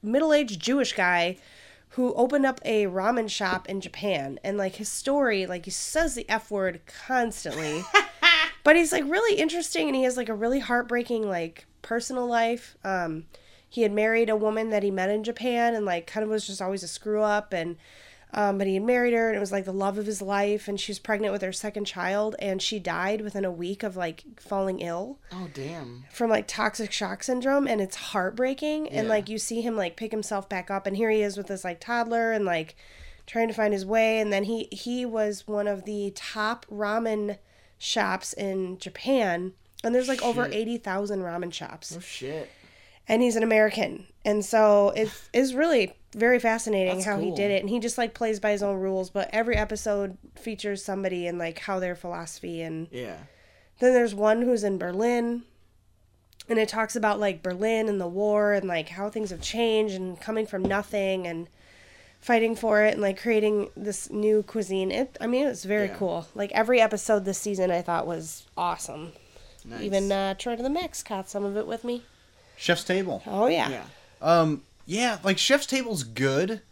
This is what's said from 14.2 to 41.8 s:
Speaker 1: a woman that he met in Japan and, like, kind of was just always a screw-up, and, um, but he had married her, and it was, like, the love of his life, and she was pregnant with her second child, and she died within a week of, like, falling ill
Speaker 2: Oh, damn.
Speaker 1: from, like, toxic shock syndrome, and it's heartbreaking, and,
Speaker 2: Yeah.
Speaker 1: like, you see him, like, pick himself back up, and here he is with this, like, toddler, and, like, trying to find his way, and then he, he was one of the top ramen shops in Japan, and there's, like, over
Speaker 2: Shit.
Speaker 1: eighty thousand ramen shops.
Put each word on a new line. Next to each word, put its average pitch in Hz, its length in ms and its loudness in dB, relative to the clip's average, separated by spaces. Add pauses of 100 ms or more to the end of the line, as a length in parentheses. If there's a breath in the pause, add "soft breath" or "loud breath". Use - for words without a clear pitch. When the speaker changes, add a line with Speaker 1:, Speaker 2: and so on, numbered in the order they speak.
Speaker 1:
a 220 60 2
woman 220 360 0
that 208 120 2
he 202 80 2
met 190 180 0
in 214 140 0
Japan 233 540 0
and, 208 100 -2
like, 175 220 -2
kind 214 160 -4
of 214 60 -4
was 214 180 0
just 196 120 -10
always 190 220 -4
a 170 60 -10
screw-up, 208 640 0
and, 170 240 -4 (580 loud breath)
um, 202 240 2
but 196 80 0
he 190 80 2
had 196 80 0
married 240 320 2
her, 226 140 2
and 214 80 0
it - 20 -2
was, 196 140 -4
like, 196 140 -2
the 190 60 -6
love 196 260 -2
of 208 80 -4
his 208 140 -6
life, 202 460 0
and 202 140 -4
she - 100 -6
was 196 80 -8
pregnant 208 340 -2
with 196 100 -4
her 185 100 -4
second 208 320 -6
child, 202 560 -2
and 190 200 -2
she 214 200 -4
died 185 400 -2
within 202 240 -4
a 180 80 -2
week 175 320 -6
of, 190 120 -6
like, 170 280 -6 (160)
falling 190 400 -2
ill 185 400 -6 (100)
Speaker 2:
Oh, 180 240 -10
damn. 135 560 -10
Speaker 1:
from, 233 180 0
like, 214 200 2
toxic 214 420 -2
shock 196 320 -6
syndrome, 262 460 2
and 220 120 2
it's 190 140 -2
heartbreaking, 269 960 -2
and, 220 180 -2
Speaker 2:
Yeah. 220 60 2
Speaker 1:
like, 208 160 0
you 214 100 -6
see 226 220 -4
him, 233 160 -2
like, 180 180 -2
pick 220 160 -8
himself 214 380 -4
back 190 240 -6
up, 196 160 -4
and 196 80 -4
here 220 140 2
he 214 120 4
is 202 140 -2
with 202 100 -8
this, 196 160 -8
like, 185 160 -6
toddler, 233 540 0
and, 208 120 0
like, 165 300 -2 (540 soft breath)
trying 226 180 2
to 220 80 -4
find 214 180 2
his 190 140 -2
way, 220 320 4
and 208 140 0
then 196 100 2
he, 220 300 -2
he 247 340 -4
was 214 400 -2
one 208 220 -2
of 190 160 -4
the 202 320 -4
top 220 520 -4
ramen 208 680 -2 (400 soft breath)
shops 196 540 -2
in 190 460 -4
Japan, 185 760 0 (320)
and 233 100 0
there's, 254 140 2
like, 262 140 -2
over 240 240 2
Speaker 2:
Shit. - 80 -6
Speaker 1:
eighty 226 240 -2
thousand 202 420 -4
ramen 175 320 -6
shops. - 420 -12